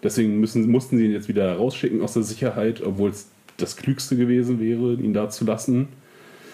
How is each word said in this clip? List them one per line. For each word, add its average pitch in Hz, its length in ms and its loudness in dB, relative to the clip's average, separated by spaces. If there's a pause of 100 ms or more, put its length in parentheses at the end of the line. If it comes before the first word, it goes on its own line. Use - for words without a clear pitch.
deswegen 107 360 2
müssen, 110 320 2
mussten 127 260 2
sie 113 80 6
ihn 107 60 2
jetzt 104 160 -4
wieder 98 300 2
rausschicken 113 440 0
aus - 120 -4
der 113 100 0
Sicherheit, 110 580 -2
obwohl 98 280 0
es - 200 -12 (280)
das - 200 -4
Klügste - 380 -2
gewesen 123 440 2
wäre, 117 360 0
ihn 107 180 0
da 104 160 0
zu - 160 -4
lassen. 123 420 0 (680)